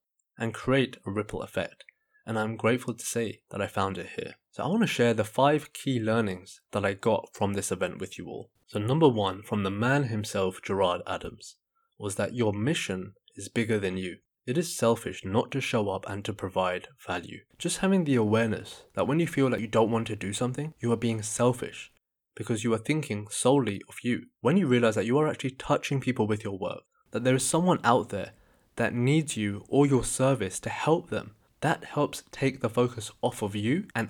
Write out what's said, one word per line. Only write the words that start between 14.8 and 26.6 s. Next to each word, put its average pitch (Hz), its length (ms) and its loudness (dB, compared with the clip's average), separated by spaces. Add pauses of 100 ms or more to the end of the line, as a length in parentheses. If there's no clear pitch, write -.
not 98 260 0
to 135 100 -2
show 107 280 0
up 95 180 -4
and 101 160 -8
to - 80 -4
provide 92 580 -2 (140)
value. - 360 -8 (180)
Just - 220 -4
having 190 240 4
the 143 120 2
awareness 110 680 2 (100)
that 90 140 0
when 147 120 2
you 170 60 2
feel 135 240 2
like 107 120 0
you 113 60 -4
don't 110 220 4
want 113 180 0
to 110 80 -6
do 101 160 -4
something, 127 480 -4
you 117 120 0
are 113 60 2
being 113 260 -2
selfish - 680 -2 (440)
because 110 280 -4
you 120 120 0
are - 20 2
thinking 110 540 -4
solely 117 580 2
of - 140 -18
you. 120 220 -2 (160)
When 135 140 4
you 190 120 4
realize 120 280 6
that 104 120 0
you 123 100 4
are 151 100 4
actually 135 240 -4
touching - 480 0
people 123 280 0
with 104 160 -2
your 98 160 -6
work, - 240 -6 (260)